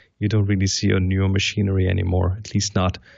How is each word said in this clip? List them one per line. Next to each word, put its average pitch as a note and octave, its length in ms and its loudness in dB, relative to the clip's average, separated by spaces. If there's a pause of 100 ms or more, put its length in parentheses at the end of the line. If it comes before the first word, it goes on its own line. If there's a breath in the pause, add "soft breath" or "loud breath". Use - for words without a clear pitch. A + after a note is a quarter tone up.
(200 loud breath)
you G#2+ 100 0
don't G#2 160 2
really G2 220 2
see G2+ 260 0
on F#2 140 2
newer F#2+ 220 2
machinery F#2+ 580 0
anymore, F#2 520 0
at - 160 -16
least - 200 -2
not F#2 220 0 (200 soft breath)